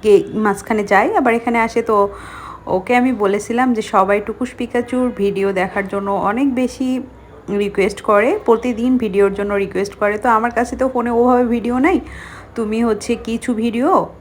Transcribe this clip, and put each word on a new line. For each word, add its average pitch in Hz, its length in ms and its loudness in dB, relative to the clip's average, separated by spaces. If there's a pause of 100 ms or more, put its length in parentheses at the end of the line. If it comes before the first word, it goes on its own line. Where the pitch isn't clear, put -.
গিয়ে 208 160 6 (160)
মাঝখানে 214 500 -2
যায়, 202 240 4 (100)
আবার 247 160 2
এখানে 233 240 -2
আসে। 226 240 0
তো 226 140 0 (720)
ওকে 185 300 -2
আমি 254 160 2
বলেছিলাম 214 640 0
যে 214 80 -2
সবাই 202 380 2
টুকুস 208 380 -6
পিকাচুর 240 460 -2 (120)
ভিডিও 196 360 0
দেখার 190 360 -2
জন্য 202 220 -4
অনেক 202 440 0
বেশি 254 340 -2 (760)
রিকোয়েস্ট 196 360 -2
করে, 214 300 4 (140)
প্রতিদিন 233 540 2
ভিডিওর 196 360 2
জন্য 202 200 -4
রিকোয়েস্ট 196 400 -2
করে। 208 240 0
তো 247 100 0
আমার 233 300 2
কাছে 247 180 -2
তো 262 120 0
ফোনে 240 220 -2
ওভাবে 247 340 4
ভিডিও 240 340 -2
নাই, 311 200 2 (560)
তুমি 220 280 -2
হচ্ছে 226 340 0
কিছু 226 380 -6
ভিডিও 233 360 0 (300)